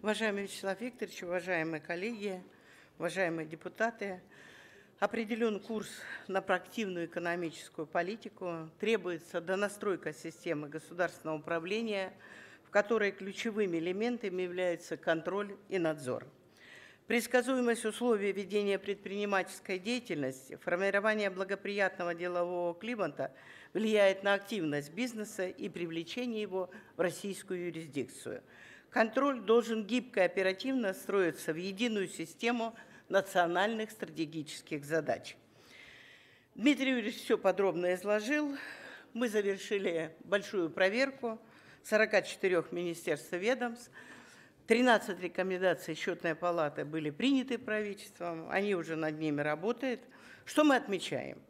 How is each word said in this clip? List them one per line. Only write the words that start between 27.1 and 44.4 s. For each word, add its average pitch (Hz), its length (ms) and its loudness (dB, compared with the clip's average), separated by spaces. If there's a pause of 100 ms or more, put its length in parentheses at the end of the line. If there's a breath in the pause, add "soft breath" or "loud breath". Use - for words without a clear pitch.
юрисдикцию. 156 760 -6 (460 loud breath)
Контроль 262 520 2
должен 220 440 4
гибко 214 360 0
и - 20 8
оперативно 190 720 2
строиться 180 580 0
в 156 40 0
единую 196 520 0
систему 226 640 -2 (360 loud breath)
национальных 190 800 4
стратегических 156 960 -6
задач. 147 500 0 (1160 loud breath)
Дмитрий 262 380 4
Юрьевич 247 240 0
всё - 200 2
подробно 180 580 4
изложил. 214 600 0 (560 loud breath)
Мы 240 160 0
завершили 196 840 0 (120)
большую 190 460 0
проверку 226 680 2 (440 loud breath)
сорока 214 400 4
четырёх 180 500 2
министерств 170 600 -2
и 180 40 0
ведомств. 233 520 -2 (760 loud breath)